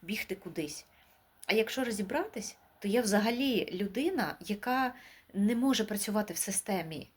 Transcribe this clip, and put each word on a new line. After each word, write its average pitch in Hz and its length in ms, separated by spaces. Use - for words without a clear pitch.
бігти 190 340
кудись. 160 500
А - 80
якщо 220 300
розібратись, 233 720
то 208 80
я 220 140
взагалі 226 720
людина, 202 640
яка 247 540
не 208 220
може 240 280
працювати 208 500
в - 40
системі. 170 800